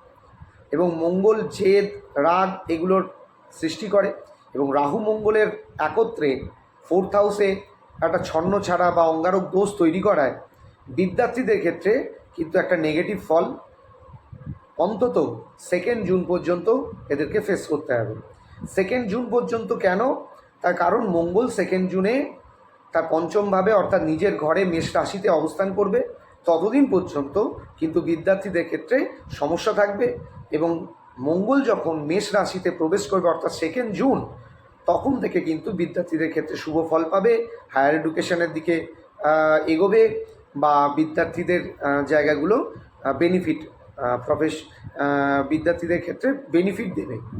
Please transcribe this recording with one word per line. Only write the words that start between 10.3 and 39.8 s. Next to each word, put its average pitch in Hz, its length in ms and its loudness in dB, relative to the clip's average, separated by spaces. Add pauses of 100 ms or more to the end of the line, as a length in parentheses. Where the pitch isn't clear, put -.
বিদ্যার্থীদের 202 680 0
ক্ষেত্রে 175 360 0 (420)
কিন্তু 165 240 -2
একটা 175 180 2
নেগেটিভ 160 400 0 (100)
ফল 165 180 4 (1300)
অন্তত 196 400 0 (400)
সেকেন্ড 214 500 -2
জুন 180 160 2
পর্যন্ত 170 440 -2 (420)
এদেরকে 147 300 -2
ফেস 190 280 -4
করতে 147 320 -4
হবে। 110 160 -4 (600)
সেকেন্ড 226 360 0
জুন 247 180 -2
পর্যন্ত 226 440 -2
কেন? 190 280 0 (600)
তার 180 120 2
কারণ 190 340 2
মঙ্গল 180 400 2
সেকেন্ড 185 440 0
জুনে 190 240 0 (800)
তার 165 160 2
পঞ্চমভাবে 190 640 2
অর্থাৎ 185 280 2
নিজের 160 360 0
ঘরে 160 280 2
মেষ 165 300 -2
রাশিতে 190 340 -2
অবস্থান 170 440 0
করবে। 202 260 0 (460)
ততদিন 208 480 4
পর্যন্ত 143 420 -2 (440)
কিন্তু 160 220 0
বিদ্যার্থীদের 170 640 0
ক্ষেত্রে 220 320 -2 (340)
সমস্যা 170 420 -2
থাকবে, 202 340 2 (440)
এবং 165 360 -2 (320)
মঙ্গল 190 420 2
যখন 170 340 0 (140)
মেষ 196 160 0 (100)
রাশিতে 185 360 0
প্রবেশ 160 360 -2
করবে 180 200 2
অর্থাৎ 165 240 0
সেকেন্ড 214 440 -4
জুন, 220 220 2 (680)
তখন 247 360 2
থেকে 185 200 0
কিন্তু 160 300 -4
বিদ্যার্থীদের 170 580 -2
ক্ষেত্রে 156 280 -4
শুভ 160 320 -2
ফল 160 200 2
পাবে, 226 380 2 (220)
হায়ার 139 260 4
এডুকেশনের 165 580 -2
দিকে, 160 220 0 (480)
আহ, 156 500 4
এগোবে 202 520 4 (300)